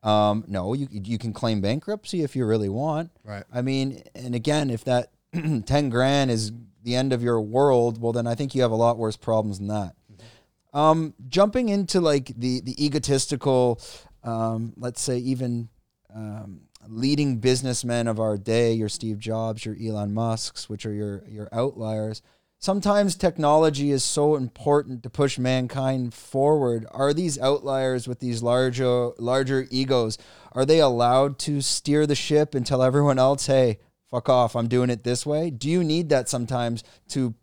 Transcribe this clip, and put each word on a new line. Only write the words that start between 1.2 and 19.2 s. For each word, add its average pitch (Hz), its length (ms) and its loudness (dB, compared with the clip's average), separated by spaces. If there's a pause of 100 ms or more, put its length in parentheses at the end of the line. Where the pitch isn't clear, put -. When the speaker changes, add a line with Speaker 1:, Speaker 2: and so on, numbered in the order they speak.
Speaker 1:
claim 110 280 -2
bankruptcy 160 640 -4
if 143 120 -4
you 127 100 0
really 107 240 2
want. 151 420 -4 (140)
Speaker 2:
Right. 104 280 -12
Speaker 1:
I 123 100 -4
mean, 135 400 -2 (120)
and 123 200 -8
again, 147 360 0
if 117 140 -4
that 123 260 0 (220)
<clears throat> 156 340 -2
ten 139 240 2
grand 131 400 2
is 110 220 -2 (300)
the 120 140 -2
end 131 160 0
of 120 100 0
your 120 180 2
world, 120 600 2
well, 117 120 -2
then 120 140 -2
I 117 80 0
think 135 200 -6
you 127 80 2
have 117 100 2
a 110 40 0
lot 117 220 4
worse 110 180 -2
problems 107 420 -2
than 101 100 -6
that. 104 260 -6 (180)
Speaker 2:
Mm-hmm. - 640 -16
Speaker 1:
Um, 156 380 4 (140)
jumping 208 400 2
into, 202 320 0
like, 143 360 0
the, 127 240 -2
the 131 240 -4
egotistical, 135 960 2 (440)
um, 113 520 -4
let's 123 240 -10
say 123 180 -2
even, 123 500 -2 (440)
um, 104 500 -12 (260)
leading 135 500 0
businessmen 120 680 0
of 110 100 -2
our 110 180 0
day, 113 360 2
your 110 160 -2
Steve 107 320 -6